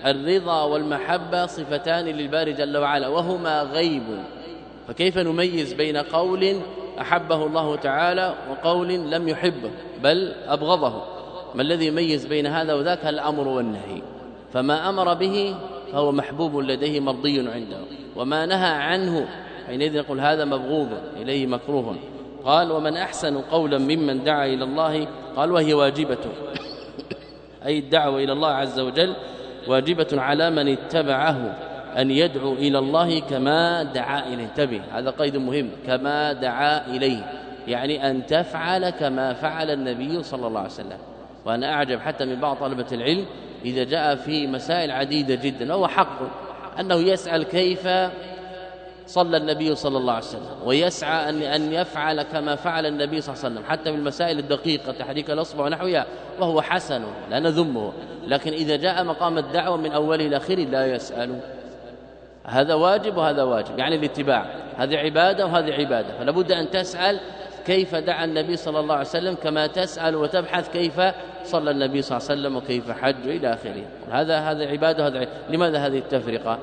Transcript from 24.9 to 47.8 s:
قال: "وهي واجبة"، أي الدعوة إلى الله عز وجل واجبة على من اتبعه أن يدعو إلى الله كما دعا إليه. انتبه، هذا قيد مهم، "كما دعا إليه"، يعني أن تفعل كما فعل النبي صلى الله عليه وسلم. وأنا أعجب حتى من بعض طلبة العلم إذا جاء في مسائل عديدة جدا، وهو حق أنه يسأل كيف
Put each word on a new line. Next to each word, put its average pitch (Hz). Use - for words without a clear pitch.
قال: 156
"وهي 156
واجبة"، 139
أي 151
الدعوة 139
إلى 139
الله 151
عز 135
وجل 139
واجبة 156
على 147
من 147
اتبعه 139
أن 135
يدعو 139
إلى 139
الله 160
كما 156
دعا 135
إليه. 123
انتبه، 117
هذا 123
قيد 139
مهم، 131
"كما 143
دعا 135
إليه"، 127
يعني 135
أن 131
تفعل 175
كما 131
فعل 156
النبي 139
صلى 127
الله 110
عليه 95
وسلم. 95
وأنا 123
أعجب 131
حتى 151
من 131
بعض 139
طلبة 135
العلم 147
إذا 127
جاء 147
في 147
مسائل 147
عديدة 135
جدا، 127
وهو 190
حق -
أنه 185
يسأل 170
كيف 180